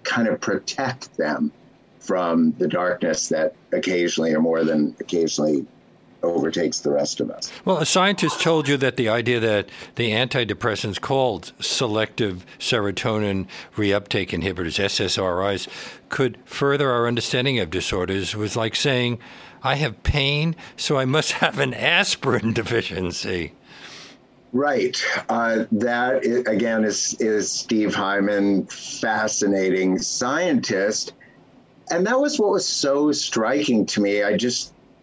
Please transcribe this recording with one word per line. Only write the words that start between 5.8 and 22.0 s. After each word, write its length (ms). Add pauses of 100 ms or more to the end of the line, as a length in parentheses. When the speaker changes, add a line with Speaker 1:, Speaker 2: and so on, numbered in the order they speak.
Speaker 1:
overtakes 580
the 100
rest 300
of 100
us. 220 (120)
Speaker 2:
Well, 140
a 80
scientist 540
told 280
you 100
that 180
the 120
idea 300
that 300 (280)
the 140
antidepressants 920
called 600
selective 840 (140)
serotonin 880 (300)
reuptake 540
inhibitors, 500
S 200
S 180
R 340
Is, 160 (400)
could 360
further 460
our 160
understanding 540
of 100
disorders 640
was 220
like 200
saying, 420 (440)
"I 140
have 280
pain, 500 (220)
so 200
I 80
must 280
have 260
an 160
aspirin 800